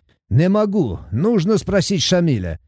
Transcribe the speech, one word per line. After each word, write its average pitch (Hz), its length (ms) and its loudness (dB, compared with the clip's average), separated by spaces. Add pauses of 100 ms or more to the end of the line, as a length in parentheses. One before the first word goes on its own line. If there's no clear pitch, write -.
(300)
"Не 151 180 4
могу. 196 500 0 (140)
Нужно 196 440 0
спросить 185 460 -2
Шамиля". 123 640 0